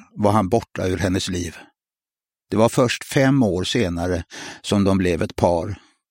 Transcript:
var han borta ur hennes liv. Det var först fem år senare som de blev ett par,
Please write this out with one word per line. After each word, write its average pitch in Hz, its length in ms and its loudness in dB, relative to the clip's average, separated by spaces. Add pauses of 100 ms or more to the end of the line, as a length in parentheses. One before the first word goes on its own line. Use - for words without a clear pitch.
(160)
var 101 160 2
han 104 180 2
borta 98 380 -2
ur 92 100 -2
hennes 92 320 -2
liv. 87 260 -6 (920)
Det 104 80 -2
var 113 120 4
först - 340 0
fem 135 400 2
år 92 200 0
senare 87 600 -2 (380)
som 101 220 2
de 95 140 2
blev 87 240 2
ett - 140 -6
par, 87 400 0 (360)